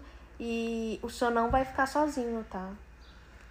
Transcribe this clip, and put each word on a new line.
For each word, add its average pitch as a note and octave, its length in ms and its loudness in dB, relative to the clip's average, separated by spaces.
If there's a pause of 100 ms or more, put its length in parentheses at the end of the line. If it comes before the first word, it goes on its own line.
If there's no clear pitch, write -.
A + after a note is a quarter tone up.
(400)
e A3+ 640 -2
o A#3 60 -4
senhor A#3+ 220 2
não A#3 180 4
vai C4 160 6
ficar C4 220 2
sozinho, B3 640 0
tá? F#3+ 200 -6 (800)